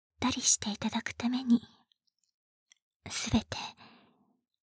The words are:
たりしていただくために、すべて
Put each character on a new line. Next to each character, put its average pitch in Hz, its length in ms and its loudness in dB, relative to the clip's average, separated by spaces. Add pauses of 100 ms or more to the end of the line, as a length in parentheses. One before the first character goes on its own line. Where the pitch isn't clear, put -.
(200)
た - 120 0
り 247 100 -4
し - 160 4
て - 140 -4
い 208 60 -6
た 220 120 -2
だ 226 140 -4
く - 100 -8
た 240 160 -2
め 254 140 -2
に、 233 180 6 (1500)
す - 200 0
べ 226 120 4
て - 160 -10 (1040)